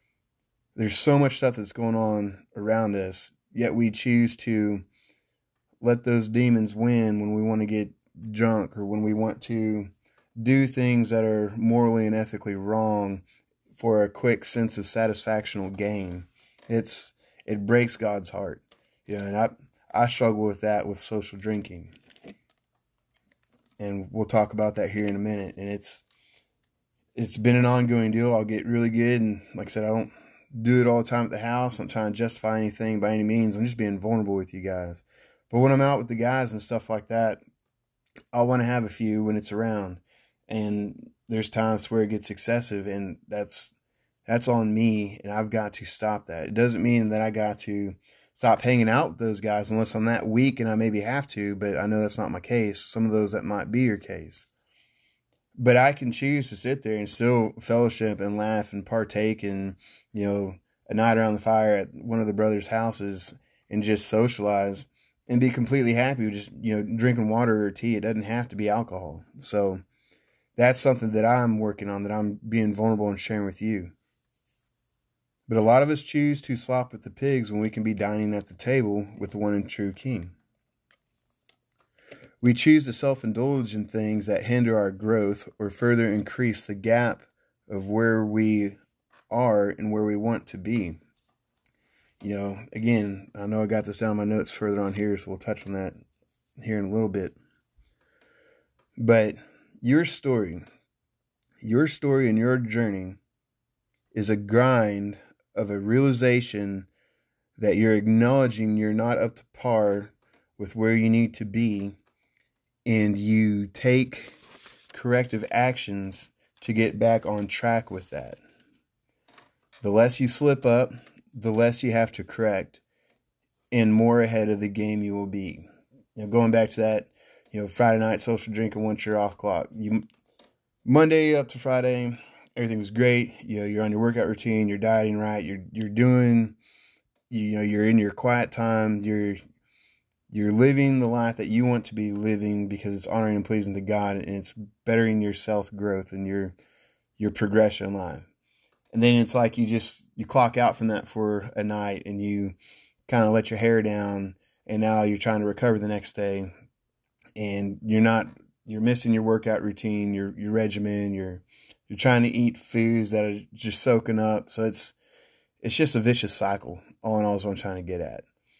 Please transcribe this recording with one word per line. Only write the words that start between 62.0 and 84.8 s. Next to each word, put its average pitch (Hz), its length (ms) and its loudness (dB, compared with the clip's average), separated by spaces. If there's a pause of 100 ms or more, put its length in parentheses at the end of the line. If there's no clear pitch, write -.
of 110 60 -2
the 107 60 -2
brothers' 104 360 0
houses 107 640 -4 (340)
and 107 140 -2
just 104 240 0
socialize 104 800 0 (420)
and 123 120 2
be 127 100 4
completely 120 420 0
happy 123 320 0
with 104 100 -2
just, 101 240 -10
you 110 160 -2
know, 107 220 -4
drinking 117 320 2
water 110 360 2
or 101 60 -2
tea. 113 260 -2
It 98 60 -4
doesn't 110 200 -2
have 117 260 -4
to - 80 -14
be 104 120 -2
alcohol. 92 560 -4 (160)
So 95 420 -2 (720)
that's 127 240 4
something 120 320 2
that 107 120 2
I'm 120 340 4
working 104 320 -4
on, 101 140 -4
that 101 80 -6
I'm 107 260 -4 (100)
being 107 240 0
vulnerable 107 360 0
and 95 100 -4
sharing 104 260 -6
with 95 160 -10
you. 101 300 -6 (1600)
But 113 120 0
a 110 40 6
lot 120 200 8
of 143 60 2
us 147 140 -2
choose 147 400 0
to 127 140 -6
slop 127 360 -4
with 117 100 -18
the 107 80 -16
pigs 131 400 -2
when 104 100 -2
we 107 100 0
can 110 120 -6
be 110 120 0
dining 104 400 -2
at 101 140 -6
the 92 60 -20
table 104 520 0 (120)
with 101 120 -8
the 104 80 -10
one 104 160 0
and 101 140 -2
true 101 240 -6
king. 95 400 -8 (2000)
We 123 100 6
choose 151 320 6
to 120 80 -6
self-indulge 123 840 -2
in 107 120 -4
things 107 400 -2
that 101 180 0
hinder 117 320 2
our 101 140 2